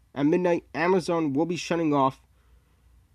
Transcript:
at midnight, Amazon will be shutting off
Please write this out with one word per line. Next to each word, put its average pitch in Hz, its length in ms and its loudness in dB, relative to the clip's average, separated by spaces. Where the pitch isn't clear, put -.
at 143 100 0
midnight, 175 380 2
Amazon 165 600 0
will 156 120 0
be 170 120 -4
shutting 165 360 -2
off 135 280 0